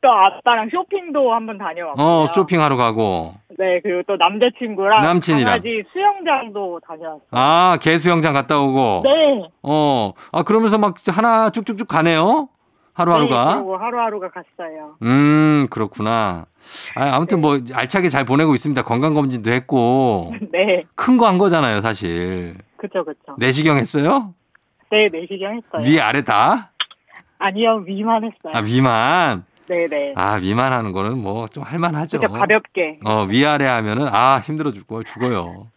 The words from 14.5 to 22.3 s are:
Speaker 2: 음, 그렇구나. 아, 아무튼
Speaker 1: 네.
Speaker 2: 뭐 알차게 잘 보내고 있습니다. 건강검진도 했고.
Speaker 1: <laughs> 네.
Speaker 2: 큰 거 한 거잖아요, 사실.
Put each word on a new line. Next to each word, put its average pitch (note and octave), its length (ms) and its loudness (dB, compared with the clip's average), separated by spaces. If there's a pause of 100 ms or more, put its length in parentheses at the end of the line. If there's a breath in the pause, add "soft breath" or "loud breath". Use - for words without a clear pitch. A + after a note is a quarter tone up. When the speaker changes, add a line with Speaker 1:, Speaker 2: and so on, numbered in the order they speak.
Speaker 2:
음, D3 680 4
그렇구나. G#2+ 760 -2 (500 loud breath)
아, B2 60 -2 (120)
아무튼 E3 260 0
Speaker 1:
네. - 20 0
Speaker 2:
뭐 C#3+ 160 2 (140)
알차게 C3 360 0
잘 C3+ 160 0
보내고 C#3+ 320 2
있습니다. C3+ 260 -2
건강검진도 B2+ 680 0
했고. A#2+ 840 0 (100)
Speaker 1:
<laughs> G#3 100 -12
네. F#3 320 0 (120)
Speaker 2:
큰 B3+ 220 2
거 A#3 80 4
한 F#3 120 4
거잖아요, D#3 420 2
사실. F2+ 760 -4 (220)